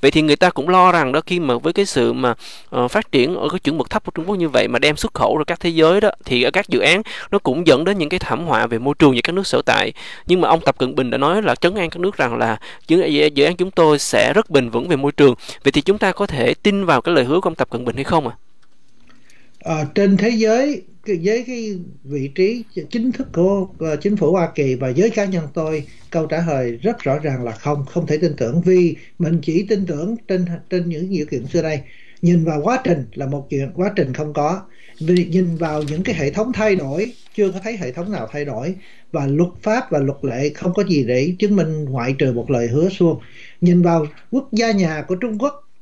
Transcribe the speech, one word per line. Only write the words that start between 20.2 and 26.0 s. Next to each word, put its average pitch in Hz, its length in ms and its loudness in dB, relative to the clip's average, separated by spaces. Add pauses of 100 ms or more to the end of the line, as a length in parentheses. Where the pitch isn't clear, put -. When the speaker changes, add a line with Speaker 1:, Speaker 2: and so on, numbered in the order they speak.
Speaker 2:
giới, 226 520 2 (240)
cái, 196 180 -2
với 220 240 0
cái 226 300 -8 (260)
vị 139 320 -6
trí 220 280 0 (260)
chính 240 220 -2
thức 262 220 -6
của, 190 340 2 (120)
ờ, 160 160 -2
chính 170 220 -2
phủ 156 140 2
Hoa 175 240 2
Kỳ 131 200 0
và 127 220 -4
với 208 120 4
cá 208 160 -2
nhân 185 180 -2 (100)
tôi, 156 300 -4 (260)